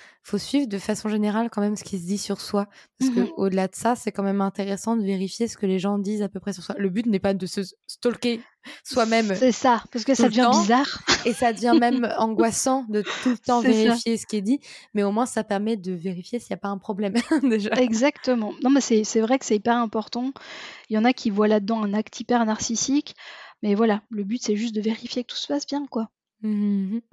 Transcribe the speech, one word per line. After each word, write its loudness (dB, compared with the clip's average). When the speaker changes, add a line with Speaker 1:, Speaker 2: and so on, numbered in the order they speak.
Speaker 1:
faut -4
suivre 0
de -4
façon -4
générale 0
quand -2
même 0
ce -12
qui -6
se -10
dit -2
sur -6
soi. -2
Parce 2
que 2
Speaker 2:
Mhm. 0
Speaker 1:
au-delà 0
de -16
ça, 0
c'est -6
quand -4
même 0
intéressant -2
de 0
vérifier -2
ce -12
que -4
les 2
gens 0
disent -2
à -2
peu -12
près -6
sur -12
soi. -8
Le 0
but -4
n'est 2
pas 2
de -4
se -4
stalker -2
soi-même 2
Speaker 2:
C'est 4
ça, 2
parce -8
que 2
Speaker 1:
tout 4
Speaker 2:
ça 6
Speaker 1:
le 6
Speaker 2:
devient 4
Speaker 1:
temps. 6
Speaker 2:
bizarre. 2
Speaker 1:
Et 2
ça 2
devient 2
même 2
Speaker 2:
<laughs> -4
Speaker 1:
angoissant 0
de 0
tout 2
le 0
temps 0
Speaker 2:
C'est 6
ça. 4
Speaker 1:
vérifier 2
ce -12
qui -4
est 0
dit, 0
mais 0
au 2
moins 2
ça -2
permet -2
de -6
vérifier -6
s'il -16
y -4
a -6
pas -8
un -4
problème, -4
<laughs> 2
déjà. 2
Speaker 2:
Exactement. 2
Non, 2
mais 6
c'est, 2
c'est 0
vrai 2
que -12
c'est 2
hyper 0
important. -4
Il 0
y 2
en 4
a 6
qui -2
voient 4
là-dedans 2
un -2
acte -4
hyper 2
narcissique, -2
mais 2
voilà, 2
le -4
but -4
c'est 0
juste -2
de -2
vérifier -4
que -16
tout -14
se -8
passe -4
bien, -6
quoi. -6
Speaker 1:
Mhm. 0